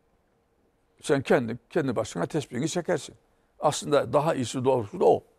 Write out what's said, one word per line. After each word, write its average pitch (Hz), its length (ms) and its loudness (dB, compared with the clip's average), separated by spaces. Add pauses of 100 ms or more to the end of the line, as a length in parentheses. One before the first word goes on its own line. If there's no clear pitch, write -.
(1040)
Sen 139 200 2
kendin, 127 380 0 (100)
kendi 135 260 -2
başına 147 300 -4
tesbihini 143 420 -4
çekersin. 175 460 -4 (460)
Aslında 139 520 0
daha 147 220 2
iyisi, 127 300 -4
doğrusu 127 360 0
da 214 40 4
o. - 180 4 (160)